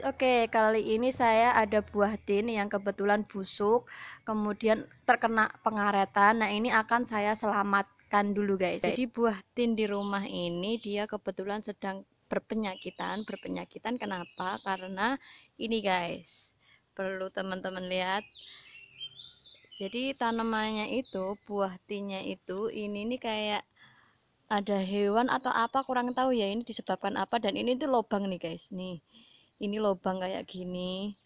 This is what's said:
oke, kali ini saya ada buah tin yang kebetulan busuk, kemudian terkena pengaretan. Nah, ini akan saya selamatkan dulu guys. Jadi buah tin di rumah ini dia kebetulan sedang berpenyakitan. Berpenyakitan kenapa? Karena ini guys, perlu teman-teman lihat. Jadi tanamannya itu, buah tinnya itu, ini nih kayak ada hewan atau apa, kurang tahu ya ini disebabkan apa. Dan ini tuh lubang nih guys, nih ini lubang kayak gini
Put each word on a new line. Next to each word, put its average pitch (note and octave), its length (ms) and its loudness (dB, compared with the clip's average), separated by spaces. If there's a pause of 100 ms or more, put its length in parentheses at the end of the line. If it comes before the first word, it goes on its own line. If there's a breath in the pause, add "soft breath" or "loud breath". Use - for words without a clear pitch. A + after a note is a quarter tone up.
oke, B3+ 400 4
kali A3 480 4
ini B3 160 2
saya A#3 480 6
ada G#3+ 240 4
buah G#3 400 2
tin G#3 240 2
yang G#3 240 -2
kebetulan G3+ 560 0
busuk, G#3 560 0 (400 loud breath)
kemudian G#3+ 640 0 (160)
terkena A3+ 560 2
pengaretan. G3+ 800 4
Nah, G#3+ 80 2
ini G#3 240 0
akan A#3 320 2
saya G#3+ 320 0
selamatkan G3+ 960 0
dulu G3 240 2
guys. F#3 240 0
Jadi A#3 320 0
buah A#3 240 2 (160)
tin A#3 240 2
di A3 160 2
rumah G3+ 320 -2
ini F3+ 560 -2
dia G3+ 240 -4
kebetulan G3+ 560 -6
sedang G3 480 -8 (240)
berpenyakitan. G3 960 -4
Berpenyakitan F#3 720 -8
kenapa? F#3 640 -6
Karena F#3+ 560 -2 (400 loud breath)
ini A3 240 -2
guys, F3+ 720 -2 (400 soft breath)
perlu F#3+ 320 -4
teman-teman F#3 640 -6
lihat. F#3 320 0 (1600 loud breath)
Jadi B3 320 -4
tanamannya A3 800 0
itu, G3 480 -4
buah G3 320 -2 (160)
tinnya G3 320 -6
itu, F#3+ 480 -6
ini G#3 320 -6
nih B3 160 -4
kayak G#3+ 440 -2 (880 soft breath)
ada G3+ 240 0
hewan G3+ 560 2
atau C4 160 0
apa, A#3 320 2
kurang B3 320 -2
tahu B3+ 220 2
ya G#3+ 100 2
ini G#3 160 -2
disebabkan G3+ 560 -4
apa. A3 240 0
Dan G3 160 0
ini A#3 160 0
tuh C4+ 160 -2
lubang G#3+ 400 2
nih F3+ 80 -4
guys, E3+ 320 -8
nih F#3 320 -8 (640 soft breath)
ini G#3 180 -2
lubang F#3+ 400 0
kayak F#3+ 240 -4
gini F3+ 800 -6